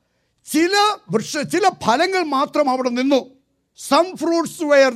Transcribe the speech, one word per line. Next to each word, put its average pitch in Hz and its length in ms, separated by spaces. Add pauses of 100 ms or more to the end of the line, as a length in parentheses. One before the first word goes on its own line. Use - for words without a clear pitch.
(540)
ചില 339 200 (400)
വൃക്ഷ-, 277 400
ചില 381 120 (200)
ഫലങ്ങൾ 349 380 (120)
മാത്രം 285 380
അവിടെ 254 260
നിന്നു. 262 220 (680)
Some 330 200 (120)
fruits 330 360 (140)
were 269 240